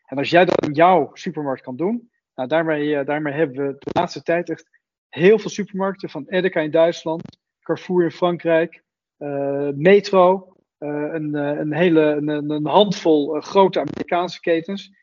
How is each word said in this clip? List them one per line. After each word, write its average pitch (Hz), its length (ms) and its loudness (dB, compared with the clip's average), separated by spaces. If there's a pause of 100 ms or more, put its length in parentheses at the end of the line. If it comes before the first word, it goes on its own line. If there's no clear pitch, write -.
En 135 120 -10
als 139 120 -4
jij 170 160 6
dat - 200 2
in 151 80 -4
jouw 165 400 4
supermarkt 151 480 -8
kan 127 140 -14
doen, 202 360 -6 (240)
nou, 131 140 -8
daarmee, 151 480 0
eh, 139 80 -4
daarmee 147 280 -4
hebben 143 340 -2
we 135 120 -8
de - 120 -12
laatste 170 320 -4
tijd 170 260 -2
echt - 200 -12 (400)
heel 196 300 4
veel 208 100 -10
supermarkten, 190 600 -8
van 147 180 -12
Edeka 185 320 -2
in 156 120 -2
Duitsland, 165 680 0 (240)
Carrefour 180 420 -2
in 160 80 -2
Frankrijk, 165 720 -2 (340)
eh, 143 560 -4
Metro, 190 800 4 (240)
eh, 147 120 -10
een, 147 460 -6
eh, 147 240 -4
een 156 140 -4
hele, 160 280 4
een, 151 260 0
een, 147 220 -4
een 151 160 -4
handvol, 156 720 2
eh, 147 60 -6
grote 190 380 2
Amerikaanse 175 600 -6
ketens, 175 520 -4 (100)